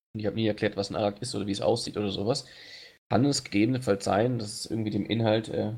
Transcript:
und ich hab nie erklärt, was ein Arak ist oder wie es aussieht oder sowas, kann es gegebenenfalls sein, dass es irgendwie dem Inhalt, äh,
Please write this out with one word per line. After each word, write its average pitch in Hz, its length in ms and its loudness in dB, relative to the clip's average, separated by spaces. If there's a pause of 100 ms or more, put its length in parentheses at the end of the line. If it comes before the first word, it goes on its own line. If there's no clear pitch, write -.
(140)
und 107 60 -6
ich 107 60 -2
hab 98 80 -2
nie 110 120 2
erklärt, 104 320 0
was 98 120 -2
ein - 60 -4
Arak 104 240 0
ist 120 140 -8
oder 101 120 -4
wie 104 60 -2
es 98 80 -4
aussieht - 380 0
oder 104 120 -2
sowas, 101 360 -2 (640)
kann 110 160 4
es 139 180 0
gegebenenfalls 107 640 2
sein, 113 320 2
dass 104 220 -8
es - 100 -10
irgendwie 110 200 -2
dem 101 140 0
Inhalt, 110 460 2
äh, 107 280 -2